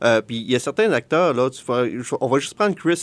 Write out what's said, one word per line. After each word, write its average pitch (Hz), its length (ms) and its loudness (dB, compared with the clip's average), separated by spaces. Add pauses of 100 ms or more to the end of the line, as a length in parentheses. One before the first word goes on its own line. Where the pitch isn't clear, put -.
Euh, 117 180 4
puis 117 140 -8
il 113 160 -6
y 123 40 4
a 120 40 2
certains 208 320 0
acteurs, 156 420 0
là, 123 160 0
tu - 140 -12
vois, 123 220 0 (340)
on 131 80 0
va 131 120 2
juste - 160 -8
prendre 208 200 0
Chris 165 280 -2